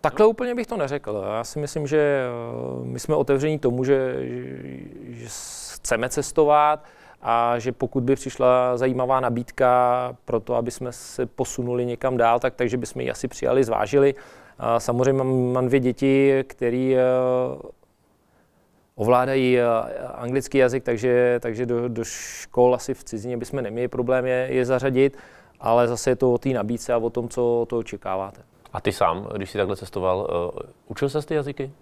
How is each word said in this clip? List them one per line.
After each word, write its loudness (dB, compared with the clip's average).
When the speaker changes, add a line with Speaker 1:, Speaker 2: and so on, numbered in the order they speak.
Speaker 1:
Takhle 4
úplně 2
bych -4
to -6
neřekl. -4
Já -2
si -8
myslím, -4
že, 2
eh, -8
my -8
jsme -2
otevření 2
tomu, 0
že, 2
že, -8
že -16
chceme -2
cestovat 2
a 2
že -4
pokud -2
by 2
přišla 2
zajímavá 2
nabídka 2
pro -2
to, -4
aby -2
jsme -10
se -6
posunuli -4
někam -2
dál, 2
tak, -2
takže -2
bychom -6
ji -4
asi -6
přijali, 0
zvážili. 2
A 0
samozřejmě 0
mám, 0
mám 0
dvě 4
děti, 2
který, 0
eh, 4
ovládají, 4
eh, 4
anglický -2
jazyk, 4
takže, 2
takže -4
do, -2
do -4
škol 0
asi -4
v -16
cizině -8
bychom -6
neměli -4
problém 0
je, 0
je 2
zařadit, 2
ale 4
zase 0
je 2
to 4
o 2
té -2
nabídce -2
a 2
o 0
tom, -4
co 0
to -2
očekáváte. -8
Speaker 2:
A -6
ty -2
sám, 0
když -8
jsi -6
takhle 0
cestoval, -2
eh, -14
učil -4
ses -6
ty -6
jazyky? -6